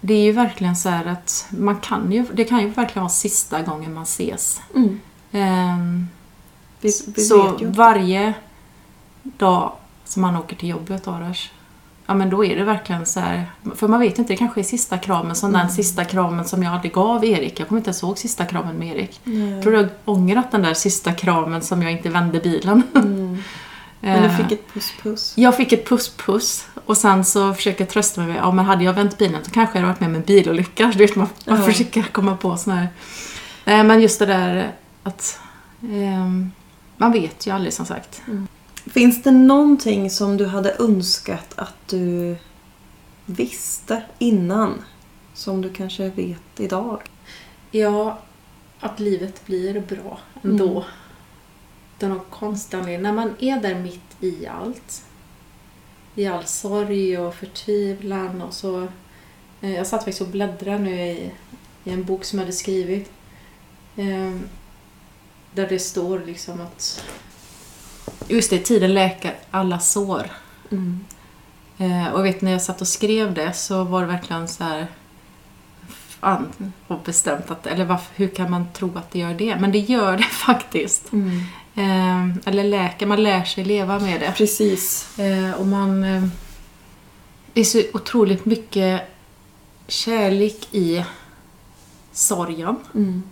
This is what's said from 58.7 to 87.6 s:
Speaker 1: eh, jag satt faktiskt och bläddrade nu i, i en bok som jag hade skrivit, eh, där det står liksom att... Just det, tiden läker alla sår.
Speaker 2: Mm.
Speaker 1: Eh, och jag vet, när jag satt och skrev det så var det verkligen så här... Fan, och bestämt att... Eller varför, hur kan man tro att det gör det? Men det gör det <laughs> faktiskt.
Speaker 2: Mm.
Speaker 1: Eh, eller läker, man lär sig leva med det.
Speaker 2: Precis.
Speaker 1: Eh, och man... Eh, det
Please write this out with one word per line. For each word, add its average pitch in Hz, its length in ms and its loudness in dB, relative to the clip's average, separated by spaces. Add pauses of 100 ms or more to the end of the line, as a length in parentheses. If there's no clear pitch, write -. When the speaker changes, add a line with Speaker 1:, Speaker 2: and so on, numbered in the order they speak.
Speaker 1:
eh, 196 100 -6
jag 185 160 -4
satt 220 120 -2
faktiskt 196 220 -8
och 185 60 -6
bläddrade 196 520 -6
nu 196 120 -2 (100)
i, 175 300 -8 (520)
i 190 80 -10
en 185 120 -6
bok 185 220 -6
som 196 140 -6
jag 185 60 -4
hade 180 100 -8
skrivit, 190 560 -4 (840)
eh, 190 400 -4 (1200)
där 190 160 -2
det 185 100 -2
står 180 460 -4
liksom 175 360 -12
att... - 420 -10 (1200)
Just 226 220 2
det, 185 100 2
tiden 190 340 2
läker 185 420 0 (160)
alla 185 280 -2
sår. 196 520 -2 (400)
Speaker 2:
Mm. 185 280 -4 (800)
Speaker 1:
Eh, 180 300 -2
och 170 120 -2
jag 190 40 2
vet, 190 180 0
när 185 100 0
jag 185 100 0
satt 185 200 -8
och 185 60 -4
skrev 214 460 0
det 165 200 -4
så 190 300 -4
var 180 180 -2
det 180 60 -2
verkligen 170 400 -6
så 170 160 -10
här... 160 240 -6 (1300)
Fan, 196 280 -2 (400)
och 170 180 -6
bestämt 170 460 -2
att... - 160 -10
Eller 175 180 0
varför, 175 300 -2
hur 196 120 0
kan 185 240 -4
man 175 220 -2
tro 185 240 -6
att 170 140 -14
det 180 80 -4
gör 170 140 -4
det? 196 260 -2
Men 196 120 4
det 208 80 4
gör 208 380 2
det 208 60 2
<laughs> - 80 -4 (140)
faktiskt. - 680 -2
Speaker 2:
Mm. 190 240 0 (380)
Speaker 1:
Eh, 185 640 2 (100)
eller 196 160 2
läker, 202 420 0
man 208 180 4
lär 190 200 2
sig 190 220 -4
leva 196 340 0
med 190 200 -2
det. 175 180 -2
Speaker 2:
Precis. 208 800 0
Speaker 1:
Eh, 190 320 0
och 190 160 -2
man... 196 360 0
Eh, 190 200 0 (1300)
det 233 80 4